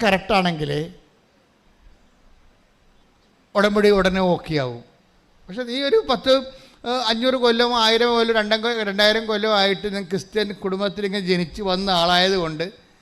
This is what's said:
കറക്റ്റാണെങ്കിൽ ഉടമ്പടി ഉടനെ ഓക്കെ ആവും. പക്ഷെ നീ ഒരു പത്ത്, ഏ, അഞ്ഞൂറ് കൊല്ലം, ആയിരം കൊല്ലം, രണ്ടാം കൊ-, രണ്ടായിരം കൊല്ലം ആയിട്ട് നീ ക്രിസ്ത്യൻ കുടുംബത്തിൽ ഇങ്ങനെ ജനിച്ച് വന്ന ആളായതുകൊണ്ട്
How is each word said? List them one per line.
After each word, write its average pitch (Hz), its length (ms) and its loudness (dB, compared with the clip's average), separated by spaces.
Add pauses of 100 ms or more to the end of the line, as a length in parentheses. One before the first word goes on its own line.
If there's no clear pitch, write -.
കറക്റ്റാണെങ്കിൽ 180 680 0 (2750)
ഉടമ്പടി 208 340 4 (100)
ഉടനെ 190 240 0 (120)
ഓക്കെ 160 280 -4
ആവും. 120 200 -8 (640)
പക്ഷെ 202 240 -10
നീ 247 60 -6 (120)
ഒരു 440 100 4 (120)
പത്ത്, 254 220 2 (540)
ഏ, 233 40 -2 (200)
അഞ്ഞൂറ് 254 340 0
കൊല്ലം, 240 280 2 (140)
ആയിരം 226 300 4
കൊല്ലം, 226 240 2
രണ്ടാം 214 240 0
കൊ-, 233 140 -2 (100)
രണ്ടായിരം 214 420 2
കൊല്ലം 214 300 0
ആയിട്ട് 196 340 0
നീ 202 60 -4 (120)
ക്രിസ്ത്യൻ 202 360 -4 (160)
കുടുംബത്തിൽ 190 440 -4
ഇങ്ങനെ 196 240 -6
ജനിച്ച് 175 300 -2
വന്ന 190 260 -2 (140)
ആളായതുകൊണ്ട് 175 640 0 (360)